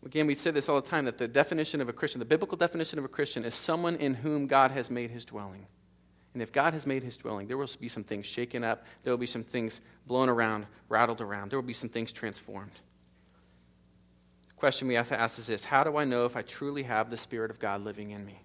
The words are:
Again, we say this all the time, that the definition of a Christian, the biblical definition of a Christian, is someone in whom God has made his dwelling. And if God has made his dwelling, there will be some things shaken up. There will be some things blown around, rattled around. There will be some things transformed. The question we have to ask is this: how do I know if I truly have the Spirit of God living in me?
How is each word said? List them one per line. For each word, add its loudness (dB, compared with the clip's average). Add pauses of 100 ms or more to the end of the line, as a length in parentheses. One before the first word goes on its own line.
Again, 2
we 4
say 0
this 0
all 6
the -8
time, 2
that -2
the 0
definition 2
of -2
a -4
Christian, -4
the -4
biblical 2
definition 0
of -4
a -6
Christian, -2
is -4
someone 0
in 0
whom -2
God 6
has -4
made -4
his -10
dwelling. -12 (680)
And -4
if -8
God 4
has -4
made 0
his -10
dwelling, -6
there -4
will -4 (100)
be -10
some -8
things -6
shaken -4
up. 0 (180)
There 2
will 4
be -2
some -6
things -4 (240)
blown 4
around, 2 (200)
rattled 4
around. -6
There -2
will -2
be -6
some -6
things -4
transformed. -10 (1800)
The -20
question 2
we 2
have 2
to 0
ask 0
is -10
this: -2
how 6
do 2
I 2
know 2
if 0
I -4
truly -6
have 0
the -6
Spirit -4
of -12
God -4
living -8
in -10
me? -16